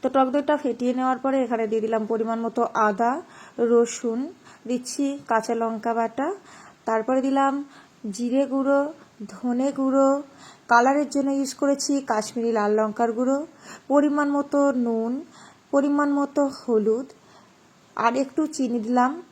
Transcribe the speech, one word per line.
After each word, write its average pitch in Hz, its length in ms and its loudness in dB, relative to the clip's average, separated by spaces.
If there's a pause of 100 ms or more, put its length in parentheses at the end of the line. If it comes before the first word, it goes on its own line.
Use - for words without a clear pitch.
তো 269 140 -2
টক 262 180 4
দইটা 294 300 2
ফেটিয়ে 247 340 -2
নেওয়ার 254 260 -2
পরে 269 220 0
এখানে 226 260 -2
দিয়ে 220 140 -2
দিলাম 226 160 0 (100)
পরিমাণ 226 340 -2
মতো 233 160 -2 (260)
আদা, 233 240 0 (600)
রসুন, 233 480 2 (500)
দিচ্ছি 247 360 -4 (240)
কাঁচা 226 320 0
লঙ্কা 226 360 -4
বাটা, 233 300 -2 (600)
তারপরে 226 400 0
দিলাম 269 260 2 (640)
জিরে 247 280 0 (100)
গুঁড়ো, 277 280 2 (520)
ধনে 247 340 -2 (100)
গুঁড়ো, 269 320 4 (640)
কালারের 262 420 4
জন্য 277 160 0 (100)
ইউজ 269 120 -4 (100)
করেছি 277 320 0 (160)
কাশ্মীরি 226 480 -2
লাল 208 220 0
লঙ্কার 220 380 0
গুঁড়ো, 262 200 0 (540)
পরিমাণ 294 440 4
মতো 285 240 0 (260)
নুন, 226 280 -2 (600)
পরিমাণ 285 360 2 (100)
মতো 285 220 -2 (180)
হলুদ, 220 480 0 (880)
আর 233 160 0 (100)
একটু 269 180 -2 (140)
চিনি 240 300 -2
দিলাম 247 260 4 (200)